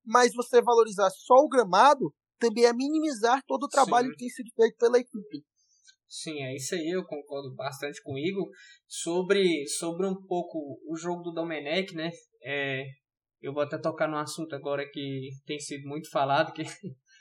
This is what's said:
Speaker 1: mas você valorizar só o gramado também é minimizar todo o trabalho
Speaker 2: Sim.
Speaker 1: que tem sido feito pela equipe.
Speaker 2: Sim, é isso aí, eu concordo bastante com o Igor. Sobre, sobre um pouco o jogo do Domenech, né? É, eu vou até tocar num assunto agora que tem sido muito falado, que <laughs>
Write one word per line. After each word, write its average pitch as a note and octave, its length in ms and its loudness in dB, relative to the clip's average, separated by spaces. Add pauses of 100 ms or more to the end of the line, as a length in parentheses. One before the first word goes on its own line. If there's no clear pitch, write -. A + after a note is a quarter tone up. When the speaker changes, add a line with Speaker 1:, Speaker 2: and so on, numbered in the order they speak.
Speaker 1:
mas B3 300 6
você A#3+ 280 4
valorizar G#3+ 480 4
só - 240 2
o C#4+ 140 8
gramado A#3 680 4 (240)
também A#3 260 2
é A#3+ 80 8
minimizar C4+ 760 0
todo C4+ 180 -4
o - 40 -4
trabalho B3 380 4
Speaker 2:
Sim. B3+ 60 -8
Speaker 1:
que - 60 -16
tem B3 100 -8
sido A#3+ 260 -14
feito A3+ 240 2
pela A#3+ 200 4
equipe. - 460 -10 (640)
Speaker 2:
Sim, D3+ 340 -10
é C3 120 -6
isso C#3 200 -8
aí, D#3+ 200 -4
eu F3+ 100 -2
concordo C#3+ 500 -10
bastante C#3 480 -8
com C#3+ 120 -8
o C3+ 40 -6
Igor. F3+ 300 -4 (380)
Sobre, F3 800 0
sobre E3+ 400 -4
um F#3+ 80 -2
pouco F3+ 720 -8
o D#3+ 100 -8
jogo F3 260 -6
do F3 100 -10
Domenech, E3 640 -4
né? D#3+ 160 -6 (320)
É, C3+ 420 -4 (580)
eu C#3 100 -8
vou D3 100 -2
até C#3+ 140 -6
tocar D#3 320 -2
num D#3 80 -4
assunto D3+ 380 -8
agora C#3+ 340 -6
que C#3 420 -8 (140)
tem D3 140 -8
sido C#3+ 280 -12
muito D3+ 220 -10
falado, D3 440 0
que D#3+ 100 -10
<laughs> - 440 -14 (140)